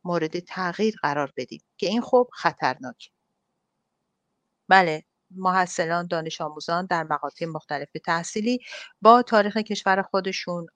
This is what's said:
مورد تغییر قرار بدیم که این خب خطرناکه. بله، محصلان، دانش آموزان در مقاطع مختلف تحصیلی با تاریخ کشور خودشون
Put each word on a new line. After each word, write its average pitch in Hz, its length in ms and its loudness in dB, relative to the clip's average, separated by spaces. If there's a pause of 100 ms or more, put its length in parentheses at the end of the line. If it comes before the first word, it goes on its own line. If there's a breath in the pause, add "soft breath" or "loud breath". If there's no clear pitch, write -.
مورد 170 360 -4
تغییر 185 640 -4
قرار 147 360 -2
بدیم - 240 -10 (160)
که 190 100 -2
این 220 140 0
خب 247 320 2
خطرناکه. 131 760 -4 (1600)
بله، 175 360 6 (320)
محصلان، 180 720 0
دانش 165 340 -6
آموزان 160 440 -4
در 170 180 -2
مقاطع 151 420 -6
مختلف 151 440 -8 (160)
تحصیلی 214 540 -2 (420 loud breath)
با 233 200 10
تاریخ 208 360 2
کشور 196 440 0
خودشون 185 720 -4